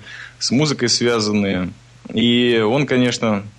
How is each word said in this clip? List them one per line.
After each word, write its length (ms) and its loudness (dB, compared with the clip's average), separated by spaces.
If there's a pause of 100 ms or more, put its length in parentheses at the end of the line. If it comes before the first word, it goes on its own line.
(380)
с 120 -6
музыкой 400 0
связанные. 800 0 (420)
И 460 2
он, 280 2
конечно, 560 0 (160)